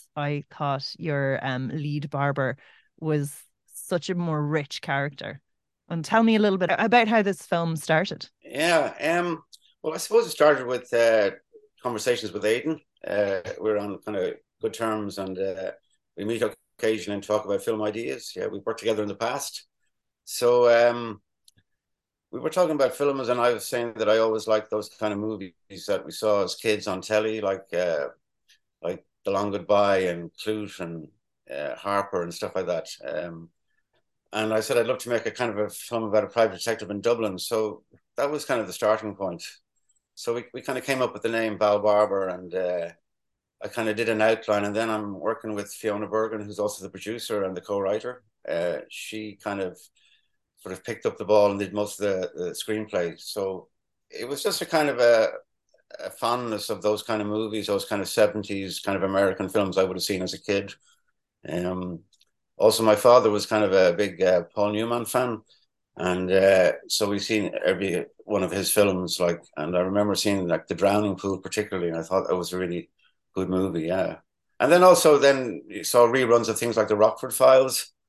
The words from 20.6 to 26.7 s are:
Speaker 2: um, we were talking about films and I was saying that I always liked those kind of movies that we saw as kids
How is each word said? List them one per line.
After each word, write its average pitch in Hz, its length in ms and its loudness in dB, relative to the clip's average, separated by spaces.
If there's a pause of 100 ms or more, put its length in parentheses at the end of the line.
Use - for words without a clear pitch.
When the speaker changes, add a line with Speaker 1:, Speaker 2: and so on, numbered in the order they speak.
Speaker 2:
um, 117 300 -6 (1120)
we 123 80 -10
were 160 100 -4
talking 170 240 2
about 135 220 2
films 139 320 0
and 123 120 2
I 120 120 4
was 107 140 -4
saying 120 300 -4
that 107 140 0
I 110 80 6
always 110 300 0
liked 107 220 0
those 107 180 -4
kind 107 240 -4
of 101 80 -4
movies 98 680 -10
that 98 180 -2
we 80 60 -16
saw 104 320 0
as 90 140 -4
kids 107 300 0